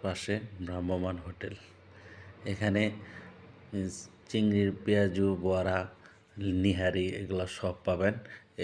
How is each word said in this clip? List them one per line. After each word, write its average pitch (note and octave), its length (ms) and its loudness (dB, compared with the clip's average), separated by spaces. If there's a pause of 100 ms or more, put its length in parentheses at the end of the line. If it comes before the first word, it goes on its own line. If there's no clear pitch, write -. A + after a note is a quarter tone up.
পাশে F#2+ 300 -2 (340)
ভ্রাম্যমাণ F2+ 480 -2 (100)
হোটেল। F#2 280 -10 (960)
এখানে G2+ 300 2 (1500)
চিংড়ির G2+ 420 4 (120)
পেঁয়াজু, G2 440 4 (200)
বড়া, F#2 320 2 (840)
নিহারি F#2 420 2 (160)
এগুলা F#2 240 -2 (140)
সব F2+ 160 -2 (120)
পাবেন। F#2 260 2 (500)